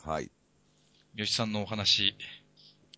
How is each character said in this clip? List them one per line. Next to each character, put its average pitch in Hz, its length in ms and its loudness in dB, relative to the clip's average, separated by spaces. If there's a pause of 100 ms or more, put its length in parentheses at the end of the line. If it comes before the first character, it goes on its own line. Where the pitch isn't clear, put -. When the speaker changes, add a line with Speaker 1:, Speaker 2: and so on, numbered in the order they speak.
Speaker 1:
は 78 160 -2
い。 58 100 -8 (840)
Speaker 2:
吉 104 180 -2
さ 117 100 2
ん 107 80 -2
の 104 100 0
お 98 40 -6
話、 101 480 2 (840)